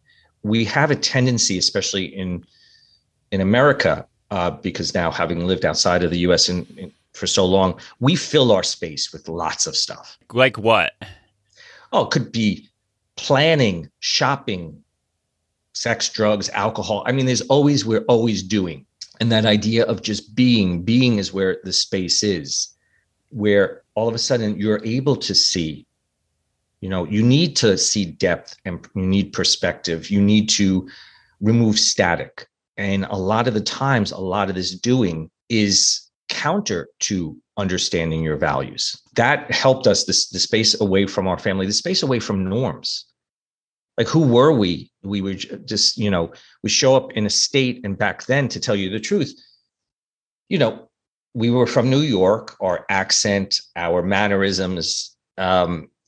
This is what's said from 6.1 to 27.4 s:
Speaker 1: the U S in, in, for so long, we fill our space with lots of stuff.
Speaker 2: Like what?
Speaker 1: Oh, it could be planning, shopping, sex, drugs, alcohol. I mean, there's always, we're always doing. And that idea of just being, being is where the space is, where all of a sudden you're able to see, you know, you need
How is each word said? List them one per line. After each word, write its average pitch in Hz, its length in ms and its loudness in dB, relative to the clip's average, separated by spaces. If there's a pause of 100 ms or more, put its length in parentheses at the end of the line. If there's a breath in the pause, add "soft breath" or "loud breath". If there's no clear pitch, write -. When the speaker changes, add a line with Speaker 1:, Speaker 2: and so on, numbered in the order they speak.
Speaker 1:
the 87 80 -2
U 90 160 4
S - 160 2
in, 90 160 -4 (100)
in, 71 160 -16 (220)
for - 120 -10
so 95 200 2
long, 92 340 2 (200 loud breath)
we 139 160 2
fill 135 340 2
our 92 140 4
space - 480 -8
with - 160 -16
lots 82 380 -4
of 73 100 -8
stuff. - 420 -8 (140)
Speaker 2:
Like 123 260 2
what? 107 340 2 (1000 loud breath)
Speaker 1:
Oh, 147 120 2
it - 60 -6
could 123 220 -2
be 107 360 -2 (480)
planning, 135 720 2 (120)
shopping, 107 800 -4 (920)
sex, - 340 -2
drugs, 104 420 0
alcohol. 104 560 -4
I 123 60 0
mean, 131 140 0
there's 127 160 0
always, 143 420 2
we're 110 240 0
always 113 340 2
doing. 92 420 -2 (360)
And 117 100 0
that 110 160 2
idea 110 380 2
of 110 180 -2
just 107 320 -6
being, 107 480 4
being 117 360 2
is 90 140 -4
where 92 300 0
the 92 100 -8
space - 520 -2
is, 82 500 -4 (560)
where 104 540 0 (100)
all 113 140 -2
of 113 60 -4
a - 40 -6
sudden 110 400 -2
you're 107 260 -2
able 131 300 0
to - 220 -6
see, 78 500 -2 (920)
you 95 80 -10
know, 92 160 -2
you 104 180 0
need 143 340 4